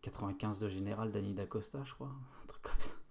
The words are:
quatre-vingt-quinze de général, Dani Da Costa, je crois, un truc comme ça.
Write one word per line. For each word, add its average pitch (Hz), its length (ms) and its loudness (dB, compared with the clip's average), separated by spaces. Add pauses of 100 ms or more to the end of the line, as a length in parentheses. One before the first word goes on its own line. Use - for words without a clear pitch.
quatre-vingt-quinze 98 600 -2
de 107 80 2
général, 101 420 0
Dani 101 240 0
Da 95 100 0
Costa, 110 380 -4
je 135 100 -8
crois, 135 220 -8 (280)
un - 40 -10
truc - 160 -8
comme - 160 6
ça. - 160 8 (160)